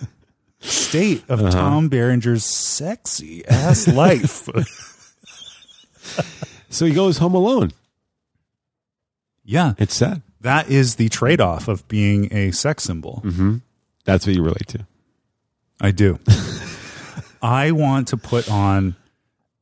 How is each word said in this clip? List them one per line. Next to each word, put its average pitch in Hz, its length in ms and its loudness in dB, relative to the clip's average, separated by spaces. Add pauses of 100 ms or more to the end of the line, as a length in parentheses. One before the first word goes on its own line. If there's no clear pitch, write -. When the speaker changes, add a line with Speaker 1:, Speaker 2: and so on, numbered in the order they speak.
(300)
Speaker 1:
<laughs> - 300 -20
Speaker 2:
state - 680 -2
of 120 140 0
Speaker 1:
Uh-huh. 98 100 4
Speaker 2:
Tom 143 380 2
Berenger's 120 560 2
sexy - 1000 -8
ass - 400 4
life. 147 680 2
<laughs> - 60 -2 (2000)
Speaker 1:
So - 160 -2
he 156 80 4
goes 180 240 2
home 175 180 2
alone. 190 360 2 (1700)
Speaker 2:
Yeah. 139 340 0
Speaker 1:
It's 104 160 -10
sad. 156 280 -2 (180)
Speaker 2:
That 139 300 0
is 135 260 2
the 113 140 2
trade-off 101 580 0
of 104 220 -4
being 104 440 0
a 98 180 0
sex - 340 -4
symbol. 87 400 -8
Speaker 1:
Mm-hmm. 95 320 0 (480)
That's 95 200 2
what 101 100 0
you 87 60 2
relate 82 280 -2
to. 110 180 -12 (920)
Speaker 2:
I 101 100 2
do. 95 260 4 (640)
Speaker 1:
<laughs> - 600 -18
Speaker 2:
I 131 300 0
want 135 360 0
to 123 100 -4
put 120 320 -4
on 98 460 0 (680)